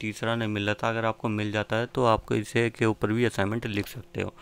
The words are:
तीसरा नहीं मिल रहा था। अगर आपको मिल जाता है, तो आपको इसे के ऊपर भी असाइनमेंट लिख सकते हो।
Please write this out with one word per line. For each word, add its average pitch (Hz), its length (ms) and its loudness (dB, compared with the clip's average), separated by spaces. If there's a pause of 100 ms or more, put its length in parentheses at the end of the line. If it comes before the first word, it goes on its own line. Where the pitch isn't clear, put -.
तीसरा 113 360 -2
नहीं 113 120 -2
मिल 104 180 -2
रहा 104 80 2
था। 113 140 -2
अगर 113 160 0
आपको 113 240 -2
मिल 104 240 -2
जाता 107 240 0
है, 117 100 0
तो 127 180 0
आपको 113 300 2
इसे 117 360 0
के 117 140 -2
ऊपर 107 280 2
भी 120 120 2
असाइनमेंट 107 420 0
लिख 101 200 -2
सकते - 360 -8
हो। 95 200 -6